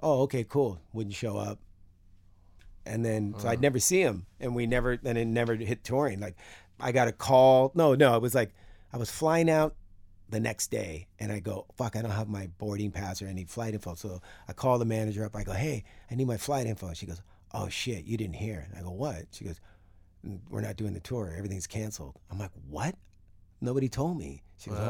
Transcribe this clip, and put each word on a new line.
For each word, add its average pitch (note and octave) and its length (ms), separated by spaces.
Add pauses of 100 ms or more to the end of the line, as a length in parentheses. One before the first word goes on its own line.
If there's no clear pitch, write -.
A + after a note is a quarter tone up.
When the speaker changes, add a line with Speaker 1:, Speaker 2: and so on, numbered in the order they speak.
Speaker 1:
"Oh, C#3+ 220
okay, C3 200
cool." A2 380 (120)
Wouldn't G#2 220
show G#2 220
up. G#2 220 (1300)
And A2+ 200
then, G#2+ 320
so G#2 100
I'd A#2 80
Speaker 2:
Uh-huh. B2 60
Speaker 1:
never C3 180
see F#3 220
him, G2+ 240 (140)
and B2 160
we A#2+ 100
never, B2 280 (100)
and A#2+ 140
it A#2 100
never A#2 280
hit A2 280
touring. B2 380
Like, G#2 140 (440)
I B2+ 120
got B2 160
a A2+ 40
call. C3 640
No, D#3 200
no, C3 200
it A#2 60
was A#2+ 120
like, A#2+ 200 (400)
I B2+ 40
was A#2 140
flying E3 380
out D#3 260 (540)
the A2 100
next A2+ 320
day, F#2 360 (120)
and G#2 120
I G#2 80
go, F#2+ 260 (100)
"Fuck, A#2 220
I A2 40
don't A2+ 100
have G#2+ 180
my G2 180 (100)
boarding G#2 340
pass F#2+ 300
or G2 60
any F#2+ 160
flight A2+ 300
info." F2+ 220
So F2+ 260 (260)
I - 60
call B2+ 260
the A#2 60
manager A2 400
up. G#2 100
I G#2 80
go, G#2 100
"Hey, B2 300 (260)
I A#2+ 60
need B2+ 120
my A#2 100
flight C#3 280
info." G#2 220
And E2 100
she - 80
goes, F2 160 (320)
"Oh, F#2+ 140
shit, F#2+ 380
you A2+ 100
didn't G2 200
hear." F#2+ 340
And F2 100
I F2+ 40
go, F2 80
"What?" G2 400
She - 120
goes, F2 160 (640)
"N-, G2 260
we're G#2+ 120
not G#2 160
doing G#2 160
the F#2 80
tour. G#2 340
Everything's F#2+ 320
canceled." G#2+ 480 (160)
I'm F#2+ 80
like, G2+ 120 (180)
"What?" C3+ 260 (640)
"Nobody B2+ 300
told D#3+ 280
me." C#2 260 (140)
She - 120
goes, G#2 100
"Oh, G#2 100